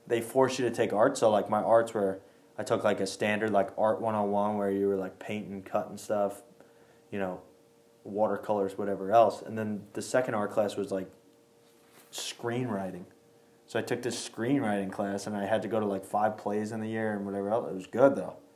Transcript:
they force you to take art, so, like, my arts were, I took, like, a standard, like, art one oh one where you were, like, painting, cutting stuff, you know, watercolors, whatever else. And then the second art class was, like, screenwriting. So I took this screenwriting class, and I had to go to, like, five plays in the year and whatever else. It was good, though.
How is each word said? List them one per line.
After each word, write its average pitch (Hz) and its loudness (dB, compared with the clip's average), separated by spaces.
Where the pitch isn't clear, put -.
they 117 2
force 131 2
you 123 2
to 110 -2
take 113 0
art, 123 4
so, 113 6
like, 104 2
my 107 2
arts 113 4
were, 95 0
I 107 -4
took, 107 0
like, 101 2
a 98 -2
standard, 107 0
like, 98 2
art 107 2
one 110 -2
oh 104 0
one 101 0
where 101 0
you 98 2
were, 98 2
like, 92 -6
painting, 98 -8
cutting - -4
stuff, 101 -2
you 104 -6
know, 92 -4
watercolors, 101 0
whatever 98 -4
else. 110 6
And 110 -10
then 107 -6
the 107 -6
second 127 0
art 104 -2
class 104 0
was, 101 -4
like, 95 -4
screenwriting. 101 -6
So - -4
I 113 0
took 123 -2
this - -6
screenwriting 110 0
class, 101 -4
and 107 -6
I 101 -2
had 107 2
to 107 -6
go 110 0
to, 107 0
like, 95 -2
five 107 0
plays 107 -4
in 110 -6
the 110 -6
year 110 -2
and 101 -4
whatever 98 -2
else. 107 0
It 92 -6
was 92 -8
good, 135 6
though. 90 -6